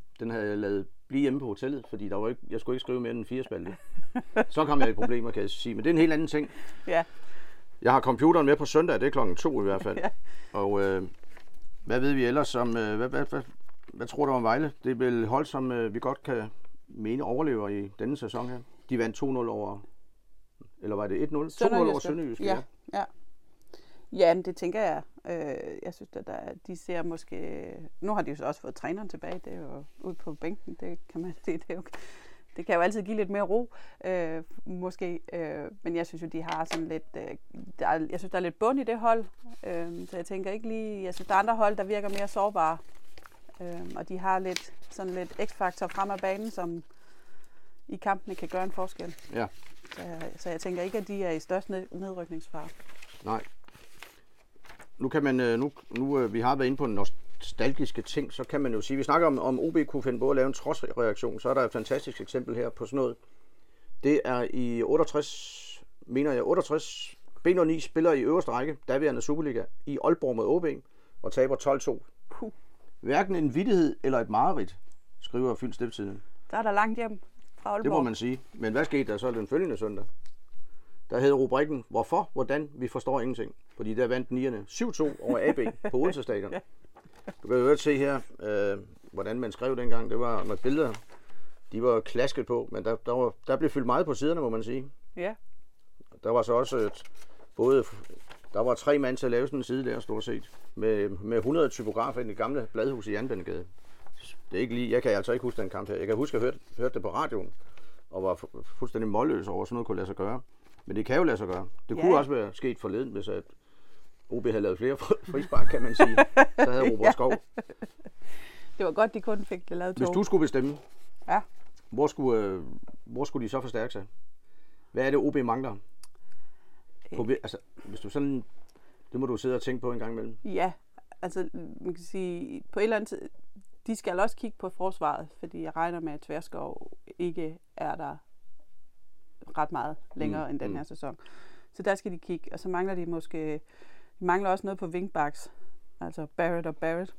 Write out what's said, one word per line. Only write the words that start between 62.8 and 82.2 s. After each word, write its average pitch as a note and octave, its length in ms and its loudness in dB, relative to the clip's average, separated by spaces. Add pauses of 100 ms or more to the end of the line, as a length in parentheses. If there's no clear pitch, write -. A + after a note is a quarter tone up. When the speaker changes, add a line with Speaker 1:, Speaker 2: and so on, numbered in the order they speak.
Speaker 1:
sådan C3 100 -6
noget. B2 200 0 (880)
Det C#3+ 200 6
er B2 260 0
i A#2+ 320 2
otteogtres, - 1000 0 (220)
mener C#3 260 0
jeg, B2 100 2
otteogtres, - 720 0 (280)
B - 40 2
nul F3+ 200 6
ni D#3+ 140 2
spiller D#3+ 320 4
i C#3 80 4
øverste D#3 300 2
række, C3+ 260 -2 (120)
daværende C3 340 2
Superliga, D3 420 0 (220)
i C#3+ 180 -2
Aalborg C3+ 320 2
mod A2 100 2
O D3 120 4
B, F3 60 -2 (580)
og G#2+ 100 2
taber C3+ 240 4
tolv C3+ 240 2
to. - 220 -2 (280)
Speaker 2:
Puh. A3 200 -4 (500)
Speaker 1:
Hverken F#3+ 360 2
en D3 180 2
vittighed F3+ 480 6
eller C3+ 160 4
et A2 120 0
mareridt, A2 460 4 (440)
skriver B2 340 0
Fyns A#2+ 200 -2
Stiftstidende. G#2 460 -4 (300)
Speaker 2:
Der - 60 -2
er A3 60 0
der A3 100 2
langt G#3+ 240 4
hjem A3+ 240 -4 (360)
fra - 140 -6
Aalborg. G3+ 140 -2
Speaker 1:
Det C#3+ 80 4
må D3+ 100 4
man A#2 120 0
sige. B2 260 -2 (140)
Men A2 180 -2
hvad C#3 120 2
skete C3+ 280 0
der G#2 60 -2
så B2 120 0
den A2+ 160 -2
følgende D3+ 300 0
søndag? G#2 280 0 (1080)
Der A2+ 80 0
hed C#3 140 6
rubrikken, C3+ 560 2
"Hvorfor? E3 440 0